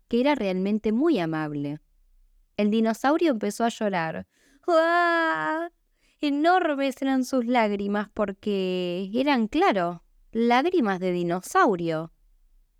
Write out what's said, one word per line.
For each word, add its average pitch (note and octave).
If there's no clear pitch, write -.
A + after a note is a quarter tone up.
que A#3
era C#4+
realmente G3+
muy B3+
amable. D3+
El G#3
dinosaurio B3
empezó G#3
a A#3
llorar. F#3
¡Uah! E4
Enormes D4
eran C4+
sus B3
lágrimas G#3
porque F#3+
eran, B3+
claro, G3+
lágrimas A#3+
de F#3
dinosaurio. F3